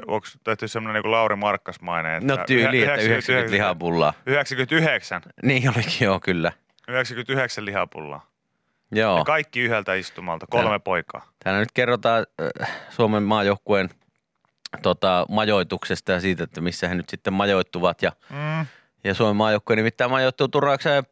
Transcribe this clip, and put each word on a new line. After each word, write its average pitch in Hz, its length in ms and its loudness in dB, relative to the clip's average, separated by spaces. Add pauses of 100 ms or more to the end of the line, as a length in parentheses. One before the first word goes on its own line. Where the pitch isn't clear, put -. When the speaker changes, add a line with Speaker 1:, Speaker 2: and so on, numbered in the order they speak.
Speaker 1:
onks - 380 -6
tehty 110 240 -4
semmonen 110 260 -6
niinku 107 160 -2
Lauri 110 260 2
Markkas-mainen, 87 840 -4
että 135 140 0
Speaker 2:
No 90 100 -4
tyyli, 127 160 4 (160)
Speaker 1:
yhä-, 120 160 2
Speaker 2:
että 110 100 0
yhdeksänkymmentä 113 80 4
Speaker 1:
yhdeksänkymmentä 117 400 0
Speaker 2:
lihapullaa? 85 600 2 (120)
Speaker 1:
Yhdeksänkymmentäyhdeksän. 131 960 0 (200)
Speaker 2:
Niin 131 260 2
olikin, 120 360 0
joo, 95 160 2
kyllä. 85 320 0 (360)
Speaker 1:
Yhdeksänkymmentäyhdeksän 123 760 -4
lihapullaa. 82 640 -6 (680)
Speaker 2:
Joo. 107 260 2
Speaker 1:
Ja 78 60 2
kaikki 147 360 -2
yhdeltä 110 340 0
istumalta, 90 560 -8
kolme 120 140 2
Speaker 2:
Täällä 104 160 0
Speaker 1:
poikaa. - 460 -4 (180)
Speaker 2:
täällä 95 160 0
nyt 107 120 -4
kerrotaan, 117 540 2 (360)
äh, - 80 -6 (200)
Suomen 107 320 2
maajoukkueen, 101 680 2 (920)
tota, 90 460 2
majoituksesta 98 840 0
ja 90 80 0
siitä, 87 240 -2
että 85 160 -10
missä 87 280 -4
he 90 60 -4
nyt 87 140 -6
sitten - 240 -6
majoittuvat. 92 680 0
Ja, 90 100 2 (180)
Speaker 1:
Mm. 151 360 -6 (380)
Speaker 2:
ja 98 100 0
Suomen 107 220 2
maajoukkue 107 400 2
nimittäin 113 340 0
majoittuu 131 380 2
Turhauksen 143 640 2